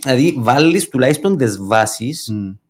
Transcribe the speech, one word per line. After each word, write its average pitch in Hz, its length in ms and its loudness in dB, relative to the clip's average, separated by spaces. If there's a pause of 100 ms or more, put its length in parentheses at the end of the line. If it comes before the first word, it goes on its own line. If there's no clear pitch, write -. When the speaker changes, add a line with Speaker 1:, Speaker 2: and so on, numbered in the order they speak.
Speaker 1:
δηλαδή, 139 360 2
βάλεις 147 500 2
τουλάχιστον 147 480 0
τις 113 240 0
βάσεις 110 720 -2
Speaker 2:
Μμ. 101 180 -6 (200)